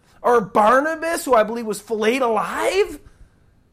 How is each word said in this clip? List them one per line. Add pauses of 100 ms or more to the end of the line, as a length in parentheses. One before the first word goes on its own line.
(220)
Or
Barnabas,
who
I
believe
was
filleted
alive? (720)